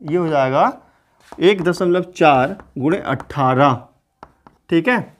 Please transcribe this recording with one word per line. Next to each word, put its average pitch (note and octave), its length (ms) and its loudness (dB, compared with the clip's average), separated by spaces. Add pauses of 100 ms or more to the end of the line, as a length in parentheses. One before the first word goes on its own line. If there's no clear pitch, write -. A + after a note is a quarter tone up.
ये D#3 140 -4
हो F3 120 -2
जाएगा D3 440 0 (680)
एक F#3 220 2
दशमलव F3 400 0 (100)
चार D3 440 2 (220)
गुणे D#3+ 200 -2
अठारह, C3 760 0 (960)
ठीक E3+ 180 0
है? B3 120 0 (200)